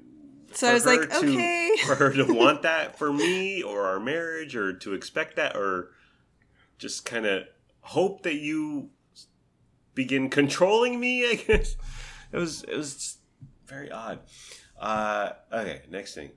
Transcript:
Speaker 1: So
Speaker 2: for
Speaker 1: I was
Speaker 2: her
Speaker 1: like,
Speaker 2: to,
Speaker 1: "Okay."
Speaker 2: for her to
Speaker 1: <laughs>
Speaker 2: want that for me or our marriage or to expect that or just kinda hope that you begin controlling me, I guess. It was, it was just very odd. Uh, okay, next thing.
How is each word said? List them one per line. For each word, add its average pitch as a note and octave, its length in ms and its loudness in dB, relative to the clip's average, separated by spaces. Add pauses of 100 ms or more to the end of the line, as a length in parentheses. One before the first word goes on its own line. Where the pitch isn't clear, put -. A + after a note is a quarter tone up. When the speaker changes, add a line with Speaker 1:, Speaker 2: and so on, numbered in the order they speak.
(540)
Speaker 1:
So - 140 0
Speaker 2:
for A#3+ 40 6
Speaker 1:
I - 40 8
was A#3+ 100 4
Speaker 2:
her B3+ 120 6
Speaker 1:
like, D#3+ 120 0
Speaker 2:
to, D4+ 80 0
Speaker 1:
"Okay." E4+ 540 2 (140)
Speaker 2:
for C#3+ 100 2
her C#3 180 4
to C3+ 100 4
Speaker 1:
<laughs> G3 100 4
Speaker 2:
want C#3 300 6
that E3 360 -2
for D3 120 0
me F#3 520 0
or G2+ 240 -2
our F#2+ 120 -2
marriage D#3 560 -6
or G2 180 0
to G2 200 -8
expect - 440 -6
that D3+ 180 -2
or F#2 340 -2 (880)
just - 280 -10
kinda G#2 400 -2 (360)
hope F#3+ 420 0
that E3 120 -2
you D3+ 540 -6 (1040)
begin C3 340 0
controlling G3+ 680 4
me, B3 300 0
I A3+ 60 2
guess. - 400 2 (560)
It - 60 -4
was, D#3+ 260 -4
it - 120 -8
was C#3 180 -6
just - 260 -12 (460)
very C#3 240 -14
odd. A2 300 -10 (600)
Uh, G#2+ 500 -2 (220)
okay, F#2+ 380 -6
next F#2 240 -10
thing. D2 240 -14